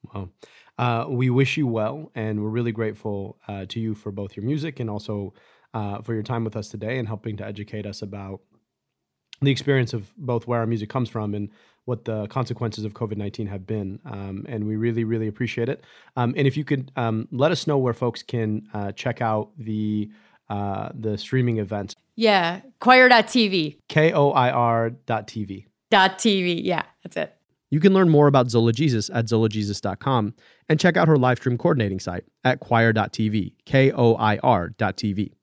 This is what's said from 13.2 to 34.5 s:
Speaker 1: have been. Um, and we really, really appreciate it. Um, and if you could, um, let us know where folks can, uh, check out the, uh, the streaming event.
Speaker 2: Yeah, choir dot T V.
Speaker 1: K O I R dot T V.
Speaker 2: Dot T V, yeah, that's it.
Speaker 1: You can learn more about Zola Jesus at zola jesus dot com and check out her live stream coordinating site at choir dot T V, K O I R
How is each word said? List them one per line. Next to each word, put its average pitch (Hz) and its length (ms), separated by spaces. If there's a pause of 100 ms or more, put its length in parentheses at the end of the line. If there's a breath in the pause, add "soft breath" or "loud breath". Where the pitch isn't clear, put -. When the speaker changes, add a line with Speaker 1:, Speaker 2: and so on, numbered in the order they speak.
Speaker 1:
have 95 200
been. 104 380
Um, 98 440
and 104 180
we 107 100
really, 113 280
really 110 240
appreciate 117 400
it. - 160 (320 soft breath)
Um, 123 200
and 139 100
if 131 100
you 147 80
could, 135 320
um, 113 340
let 143 220
us - 140
know 147 120
where 127 160
folks 120 280
can, 110 520
uh, 101 180
check - 280
out 110 380
the, 107 520 (380 soft breath)
uh, 101 460
the 107 240
streaming 123 400
event. 101 380 (180)
Speaker 2:
Yeah, 190 460 (200)
choir 254 280
dot 226 200
T 226 200
V. 165 300 (100)
Speaker 1:
K 156 240
O 143 180
I 127 200
R 117 400
dot 113 380
T 107 160
V. 98 220 (240)
Speaker 2:
Dot 190 280
T 196 240
V, 175 200
yeah, 175 220 (180)
that's - 140
it. 160 160 (360)
Speaker 1:
You 151 120
can 190 120
learn 190 160
more 147 200
about 131 200
Zola 117 240
Jesus 117 400
at 113 160
zola 110 200
jesus 104 320
dot 95 180
com 117 360 (340 soft breath)
and 156 120
check 175 160
out 170 120
her 156 80
live 127 220
stream 123 200
coordinating 110 420
site 90 240 (200)
at 127 160
choir 113 320
dot 107 200
T 110 160
V, 104 260 (100)
K 135 280
O 117 220
I 107 240
R 92 320